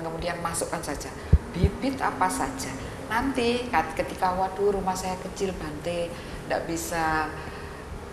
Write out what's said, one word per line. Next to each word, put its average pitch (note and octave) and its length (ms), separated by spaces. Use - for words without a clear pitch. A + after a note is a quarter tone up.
kemudian E3 320
masukkan E3+ 400
saja C#3+ 320
bibit A3 480
apa - 320
saja. - 400
Nanti A#3+ 560
kat-, D#3+ 320
ketika, F3+ 400
"Waduh, G3 400
rumah F#3 160
saya F#3 240
kecil, F#3+ 400
Bante, E3 480
ndak - 240
bisa, D#3+ 560